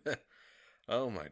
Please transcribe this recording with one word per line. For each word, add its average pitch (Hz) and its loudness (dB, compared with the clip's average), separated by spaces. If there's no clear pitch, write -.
<laughs> 147 0
Oh 123 2
my 80 -4